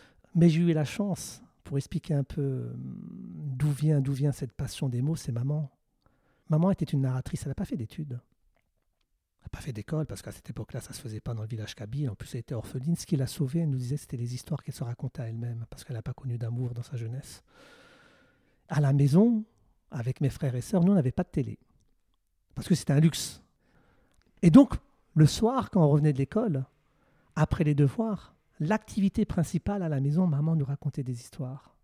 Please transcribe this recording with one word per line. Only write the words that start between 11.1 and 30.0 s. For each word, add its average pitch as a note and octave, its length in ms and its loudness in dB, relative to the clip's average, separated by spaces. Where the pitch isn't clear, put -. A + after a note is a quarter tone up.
pas B2 140 -8
dans A2+ 80 -6
le G#2+ 80 -8
village G#2+ 260 -8
kabyle. B2 360 -6
En G2+ 40 -8
plus, - 200 -12
elle B2+ 60 -6
était - 140 -10
orpheline. C3 420 -4
Ce - 100 -14
qui E3+ 100 0
l'a C3 100 0
sauvée, C#3+ 340 -2
elle D#3+ 100 0
nous C3 80 -2
disait, B2+ 180 -4
c'était - 220 -10
les A#2+ 160 -6
histoires - 280 -8
qu'elle - 120 -10
se - 100 -10
racontait A#2+ 380 -8
à A2+ 80 -8
elle-même, A#2 400 -8
parce - 140 -18
qu'elle B2 120 -8
n'a A2+ 60 -8
pas B2+ 100 -6
connu B2 240 -6
d'amour A#2+ 380 -4
dans A#2+ 80 -8
sa - 160 -10
jeunesse. A#2 440 -10
À D3+ 140 0
la C#3 100 4
maison, F3 500 4
avec B2+ 300 -6
mes C#3 80 2
frères B2+ 260 -4
et B2+ 60 -4
sœurs, E3+ 240 2
nous, F#3+ 80 6
on G3+ 40 4
n'avait C3 160 2
pas F3+ 120 -2
de - 60 -10
télé, A#2 280 -4
parce - 140 -8
que F#3 60 4
c'était - 180 0
un C#3 80 6
luxe. - 400 0
Et F3 80 8
donc, B3+ 240 10
le D#3 100 8
soir, A#3 460 2
quand F#3 120 4
on D3+ 60 8
revenait D3 240 4
de C3 60 -4
l'école, C#3 480 0
après D#3 280 2
les D3 100 4
devoirs, E3+ 600 0
l'activité G3 640 0
principale F#3+ 580 -2
à E3 60 -2
la C#3+ 120 0